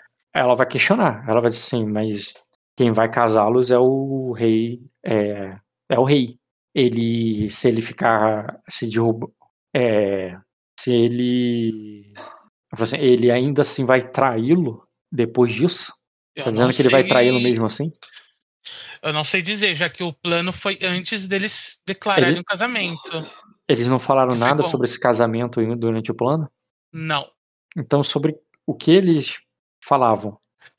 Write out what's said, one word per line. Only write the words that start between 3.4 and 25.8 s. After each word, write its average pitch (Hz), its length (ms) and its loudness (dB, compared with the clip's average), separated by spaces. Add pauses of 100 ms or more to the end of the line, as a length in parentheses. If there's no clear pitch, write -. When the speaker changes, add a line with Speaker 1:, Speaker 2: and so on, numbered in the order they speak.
Speaker 1:
é 123 60 6
o 131 560 0
rei, 117 480 0 (240)
é, 101 520 -4 (320)
é 123 100 2
o 127 40 6
rei. 131 340 0 (360)
Ele, 117 760 0
se - 180 2
ele 113 140 2
ficar, 110 760 0 (100)
se - 200 -6
derruba-, 113 400 0 (440)
é, 98 640 0 (420)
se 127 140 -2
ele, 117 1200 -2 (580)
eu - 60 -14
falo 190 60 -2
assim, - 140 -4
ele 123 340 4
ainda 131 300 0
assim 139 240 2
vai 131 160 0
traí-lo 127 800 -2 (280)
depois 120 440 0
disso?" 156 400 -2 (420)
Speaker 2:
Eu 147 80 -10
Speaker 1:
Tá 120 60 -2
Speaker 2:
não - 20 -2 (160)
Speaker 1:
dizendo 127 60 2
que - 80 0
ele 131 80 6
vai 135 120 6
Speaker 2:
sei. - 80 0
Speaker 1:
traí-lo 127 320 4
mesmo 120 240 0
assim? 143 260 -4 (1120)
Speaker 2:
Eu 156 80 -4
não 151 120 -4
sei 185 180 -2
dizer, 196 320 -2
já 160 160 -2
que - 140 -10
o 165 100 -6
plano 175 400 -2
foi 196 300 -6
antes 185 440 -6
deles 196 600 -6
declararem 190 460 0
Speaker 1:
Ele-, 170 80 -4
Speaker 2:
o - 40 -12
casamento. 196 560 -6 (680)
Speaker 1:
eles 120 200 2
não 131 100 2
falaram 131 360 2
Speaker 2:
Que 117 40 -2
foi 117 100 2
Speaker 1:
nada 147 140 2
Speaker 2:
bom. 170 80 0
Speaker 1:
sobre 127 160 -2
esse - 140 -2
casamento 120 600 0
em-, 113 160 0
durante 113 360 -2